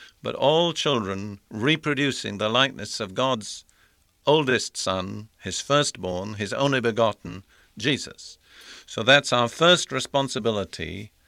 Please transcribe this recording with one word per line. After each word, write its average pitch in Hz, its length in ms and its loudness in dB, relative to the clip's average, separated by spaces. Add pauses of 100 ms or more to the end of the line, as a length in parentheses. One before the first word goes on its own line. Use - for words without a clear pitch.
(220)
but 120 140 -4
all 160 380 4
children 101 640 -2 (100)
reproducing 139 880 -2
the 107 120 0
likeness 120 500 -2
of 98 160 -6
God's 127 480 -2 (640)
oldest 139 500 2
Son, 98 520 -4 (100)
his - 220 -6
firstborn, 104 760 -2
his 101 180 -4
only 135 280 2
begotten, 107 600 0 (340)
Jesus. - 600 -4 (480)
So - 160 -6
that's 135 320 6
our 120 140 4
first 170 440 4
responsibility 107 1200 -4 (160)